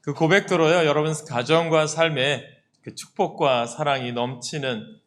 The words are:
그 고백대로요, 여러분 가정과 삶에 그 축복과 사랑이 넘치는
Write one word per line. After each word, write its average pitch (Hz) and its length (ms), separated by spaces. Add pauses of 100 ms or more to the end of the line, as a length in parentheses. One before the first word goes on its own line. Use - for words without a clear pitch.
그 147 100
고백대로요, 170 720
여러분 151 280 (120)
가정과 156 600
삶에 147 580 (380)
그 - 120
축복과 135 680
사랑이 131 480
넘치는 123 720 (220)